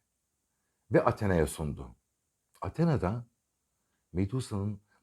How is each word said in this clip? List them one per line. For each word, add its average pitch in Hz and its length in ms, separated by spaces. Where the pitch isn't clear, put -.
ve - 120
Athena'ya 95 440
sundu. 69 480
Athena 156 400
da 117 240
Medusa'nın 101 680